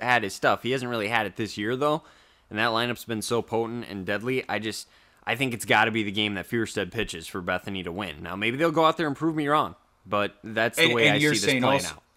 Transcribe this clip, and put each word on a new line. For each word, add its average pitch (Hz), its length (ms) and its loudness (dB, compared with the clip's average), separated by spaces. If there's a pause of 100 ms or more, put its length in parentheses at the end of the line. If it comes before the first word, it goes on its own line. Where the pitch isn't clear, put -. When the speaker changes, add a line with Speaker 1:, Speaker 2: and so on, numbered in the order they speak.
Speaker 1:
had 120 220 4
his 98 100 -4
stuff. - 300 2
He 117 80 0
hasn't 127 180 -2
really 110 200 -2
had 113 160 2
it 92 100 -8
this 107 220 -6
year, 110 180 -2
though, 151 280 0 (460)
and 104 100 -8
that 117 100 4
lineup's 117 340 -2
been 110 180 -6
so 117 200 0
potent 117 480 -4
and 98 160 -8
deadly. 110 420 -2
I 104 120 -2
just, 107 280 -6 (380)
I 113 100 0
think 127 180 -2
it's 107 120 -8
gotta 110 260 6
be 110 120 0
the 101 80 -6
game 104 240 0
that 90 140 -8
Fierstead 104 420 -2
pitches 95 360 -6
for 95 140 -8
Bethany 92 420 -4
to 87 80 -8
win. 85 320 -8
Now, 85 140 -8
maybe 113 200 0
they'll 160 140 2
go 160 140 4
out 160 120 4
there 165 100 -2
and 139 80 -2
prove 156 200 -2
me 147 120 -2
wrong, 143 280 0 (300)
but 101 380 0
that's 113 340 0
the 165 80 4
Speaker 2:
And, - 80 4
Speaker 1:
way 113 140 4
Speaker 2:
and 104 80 4
Speaker 1:
I - 40 2
Speaker 2:
you're 151 140 4
Speaker 1:
see 104 80 0
this 101 80 2
Speaker 2:
saying 127 140 2
Speaker 1:
playing 104 180 4
Speaker 2:
also, 80 140 -6
Speaker 1:
out. - 80 -20 (140)